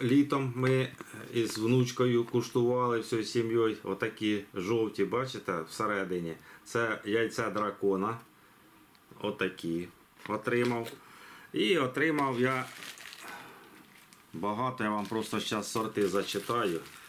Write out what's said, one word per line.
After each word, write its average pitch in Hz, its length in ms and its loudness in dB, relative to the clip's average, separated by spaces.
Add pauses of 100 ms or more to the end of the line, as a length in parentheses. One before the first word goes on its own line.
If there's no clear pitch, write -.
Літом 135 540 4
ми 131 340 4 (440)
із 113 240 0
внучкою 123 680 4
куштували 120 760 2
всією 107 280 -2
сім'єю. 113 560 2
Отакі 107 600 0 (100)
жовті, 104 520 0
бачите, 107 640 -2
всередині. 92 640 -2 (320)
Це 113 400 -2
яйця 110 440 0
дракона. 101 680 0 (1040)
Отакі 90 680 -2 (400)
отримав. 120 640 0 (640)
І 190 240 2
отримав 139 640 2
я 127 260 2 (1700)
багато, 107 500 -2
я 107 60 0
вам 104 160 0
просто 110 340 -2
щас 104 320 -4
сорти 107 360 0
зачитаю. 95 720 0 (280)